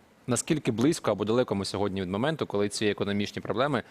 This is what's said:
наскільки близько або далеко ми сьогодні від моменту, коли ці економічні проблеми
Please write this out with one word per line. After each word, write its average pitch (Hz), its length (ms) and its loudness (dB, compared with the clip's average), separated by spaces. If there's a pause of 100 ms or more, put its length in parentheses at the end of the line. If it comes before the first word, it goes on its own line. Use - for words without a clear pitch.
(280)
наскільки 139 440 0
близько 120 400 2
або 104 140 0
далеко 113 300 2
ми 98 100 0
сьогодні 98 360 -2
від 90 80 -4
моменту, 123 360 0
коли 101 240 0
ці - 160 -2
економічні 101 560 -2
проблеми 117 500 0